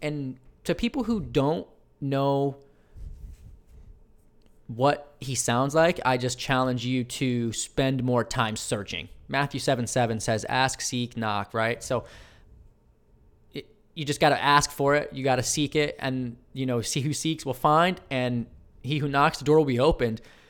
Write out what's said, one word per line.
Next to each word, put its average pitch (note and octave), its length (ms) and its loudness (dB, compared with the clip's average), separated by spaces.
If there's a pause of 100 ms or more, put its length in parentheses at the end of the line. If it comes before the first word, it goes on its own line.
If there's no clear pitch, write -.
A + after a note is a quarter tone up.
and C#3+ 380 -6 (240)
to E3+ 100 0
people A#3 300 -2
who A3+ 160 -2
don't C#3+ 480 0 (340)
know C#3 560 0 (2000)
what B2+ 540 0
he B2+ 160 -6
sounds C3 400 0
like, E3+ 280 4
I C3 140 2
just B2 220 -4
challenge B2+ 460 0
you B2+ 180 0
to A#2+ 500 -2
spend C3+ 500 -2
more B2 200 2
time A2 320 -2
searching. G2+ 520 -6 (200)
Matthew C#3 320 -2
seven B2 260 0
seven A#2 340 0
says, A2 300 -2
"Ask, B2+ 320 0
seek, A#2+ 340 -4
knock," G#2 380 -4
right? A2+ 300 -2
So B2 220 -2 (1500)
it, - 140 -12 (260)
you D3+ 120 -8
just C#3+ 140 -2
gotta C#3+ 220 4
ask C#3+ 300 6
for C#3+ 240 2
it. - 180 -2
You C3 100 -6
gotta B2+ 200 2
seek C#3+ 320 0
it, D3 240 0
and, B2+ 380 -4 (160)
you C3 120 -4
know, A#2+ 160 0
see C3 200 -2
who D3 120 -2
seeks D#3+ 320 -4
will C3+ 80 -2
find, E3+ 560 2
and B2 380 -2 (340)
he C#3+ 160 -4
who D3 100 -2
knocks, C#3+ 300 2
the C3 80 -12
door D3+ 140 6
will D#3 60 6
be B2 140 2
opened. B2 420 2 (280)